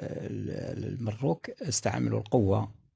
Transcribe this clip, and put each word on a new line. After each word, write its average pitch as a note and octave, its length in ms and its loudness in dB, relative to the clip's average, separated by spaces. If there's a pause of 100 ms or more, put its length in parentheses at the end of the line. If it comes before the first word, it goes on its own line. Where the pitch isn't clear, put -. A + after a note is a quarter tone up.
(320)
ال-، - 540 -4
المروك A#2 640 -2
استعملوا A2+ 680 0
القوة G#2+ 520 4 (240)